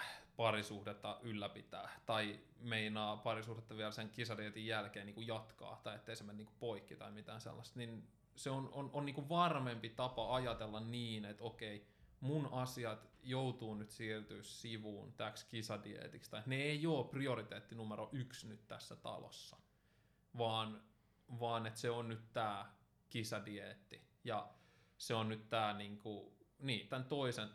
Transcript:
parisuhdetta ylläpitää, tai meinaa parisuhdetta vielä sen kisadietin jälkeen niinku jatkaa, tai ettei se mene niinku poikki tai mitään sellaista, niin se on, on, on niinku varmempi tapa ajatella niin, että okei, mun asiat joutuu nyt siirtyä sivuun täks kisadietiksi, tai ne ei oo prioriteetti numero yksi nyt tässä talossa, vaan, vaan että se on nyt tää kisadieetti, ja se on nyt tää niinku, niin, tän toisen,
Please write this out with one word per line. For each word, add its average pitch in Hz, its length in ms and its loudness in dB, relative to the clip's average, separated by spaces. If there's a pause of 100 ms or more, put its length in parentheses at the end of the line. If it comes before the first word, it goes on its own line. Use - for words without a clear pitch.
(360)
parisuhdetta 104 840 4
ylläpitää, 101 840 -4
tai 107 340 4 (200)
meinaa 107 560 4
parisuhdetta 110 600 0
vielä 107 140 2
sen 107 200 -4
kisadietin 110 560 -2
jälkeen 101 400 0
niinku 104 140 -8
jatkaa, 110 640 -4
tai 107 140 -4
ettei 113 200 -8
se 107 80 -8
mene 104 120 -8
niinku 104 240 -10
poikki 107 360 -2
tai 104 160 -10
mitään 107 280 -10
sellaista, - 380 -10
niin 117 300 -6 (260)
se - 160 -2
on, 135 220 0
on, 139 200 -4
on 143 140 2
niinku 139 220 -2
varmempi 135 600 6
tapa 123 460 2
ajatella 110 460 2
niin, 113 440 -2
että 107 200 -6
okei, 110 420 -6 (340)
mun 139 320 2
asiat 123 560 -2 (140)
joutuu 127 520 0
nyt 104 160 -4
siirtyä 107 520 -4
sivuun 107 680 -6
täks 110 320 -4
kisadietiksi, 107 880 -4
tai 110 160 -4
ne 131 100 2
ei 147 300 2
oo 143 180 6
prioriteetti 117 680 0
numero 110 380 -2
yksi 127 360 -2
nyt 113 200 -12
tässä - 280 -10
talossa, - 600 -8 (840)
vaan, 110 440 4 (580)
vaan 117 260 4
että 113 140 -4
se 120 100 4
on 117 180 2
nyt 113 240 -4
tää 107 400 2 (380)
kisadieetti, 104 920 -4 (220)
ja 107 240 0 (500)
se - 160 0
on 110 140 4
nyt 110 200 -4
tää 107 240 4
niinku, 101 640 -6 (220)
niin, 123 300 0
tän 127 160 0
toisen, 127 500 2